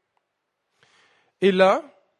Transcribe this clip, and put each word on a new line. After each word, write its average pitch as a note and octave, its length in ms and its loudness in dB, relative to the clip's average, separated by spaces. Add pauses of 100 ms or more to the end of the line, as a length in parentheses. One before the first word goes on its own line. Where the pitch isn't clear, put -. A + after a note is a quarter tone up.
(1400)
Et F#3+ 100 0
là, F#3+ 320 0 (380)